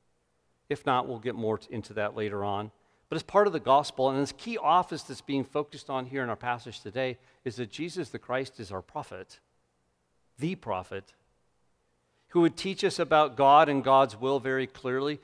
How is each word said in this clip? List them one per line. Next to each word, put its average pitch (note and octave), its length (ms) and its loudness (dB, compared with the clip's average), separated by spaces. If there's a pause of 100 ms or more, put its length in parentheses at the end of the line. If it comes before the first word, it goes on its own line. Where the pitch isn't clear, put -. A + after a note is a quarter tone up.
(680)
If - 180 -6
not, B2+ 200 2
we'll B2 120 -6
get A2+ 160 -6
more A2 240 -2
t-, - 120 -20
into G#2+ 240 -10
that G#2 220 -4
later G#2 280 -4
on. G2+ 260 -4 (380)
But D#3 80 -6
as D#3 60 -6
part G#3 240 4
of F#3+ 60 -2
the D#3 80 -2
gospel, C3+ 500 2
and C3+ 100 0
this C#3 120 -2
key - 260 -8
office E3 440 2
that's C3 180 -14
being C#3 240 -4
focused D3 440 -8
on C3 180 -6
here C3 180 -6
in A#2+ 40 -4
our G#2+ 80 -4
passage A#2+ 440 -6
today, B2 380 -6 (260)
is A2+ 120 -8
that A#2+ 140 -8
Jesus E3+ 380 -8
the A#2 100 -12
Christ B2+ 400 -6
is G2 140 -14
our F#2 100 -6
prophet, - 560 -14 (1000)
the F3 180 -4
prophet, F#2+ 580 -8 (1160)
who F3 100 2
would E3 160 4
teach F#3+ 260 -6
us F#3+ 160 0
about D3+ 380 2
God C#3+ 320 8
and C#3 160 0
God's C3+ 320 6
will C3 240 -2
very C3 260 -2
clearly. C3+ 580 -6